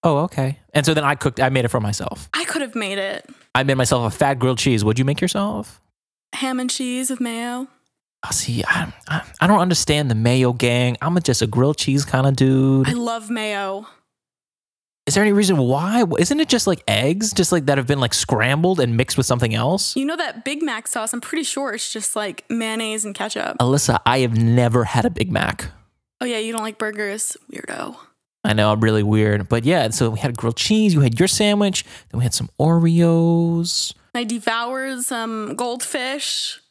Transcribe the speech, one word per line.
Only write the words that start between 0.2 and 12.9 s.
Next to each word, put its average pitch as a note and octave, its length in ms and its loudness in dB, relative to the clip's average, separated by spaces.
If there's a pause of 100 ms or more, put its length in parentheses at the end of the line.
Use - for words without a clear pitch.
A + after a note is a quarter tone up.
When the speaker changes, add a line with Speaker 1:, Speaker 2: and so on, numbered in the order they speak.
Speaker 1:
okay." C#3 360 -2 (160)
And C#3+ 120 2
so D#3 80 2
then D3+ 100 0
I C#3+ 120 2
cooked, - 240 -4
I C3 100 4
made C3 160 0
it A2+ 40 0
for B2+ 100 0
myself. G#2 560 -6
Speaker 2:
I E4+ 100 -2
could D#4+ 160 -4
have B3 140 -8
made G3 240 -6
it. - 280 -8 (280)
Speaker 1:
I C3 80 4
made C3+ 100 4
myself B2 400 2
a - 20 -10
fat C#3 220 2
grilled B2+ 220 0
cheese. A2 260 2
What'd A2 140 2
you C3 60 2
make C#3+ 140 -2
yourself? G3+ 640 -4 (540)
Speaker 2:
Ham C4 240 -4
and B3+ 100 -4
cheese B3+ 400 -4
with B3+ 100 -6
mayo. A#3+ 480 -6 (560)
Speaker 1:
Oh, - 60 -10
see, - 340 -4
I, E3+ 300 -2 (140)
I, - 160 -4 (180)
I E3 60 2
don't G#3 120 6
understand D3+ 520 2
the A2+ 40 2
mayo B2 380 4
gang. A#2+ 480 2
I'm E3+ 160 0
a, - 20 4
just C3+ 220 0
a - 60 0
grilled C3 300 2
cheese C#3 280 0
kinda C3+ 260 2
dude. C3+ 560 4
Speaker 2:
I - 60 -2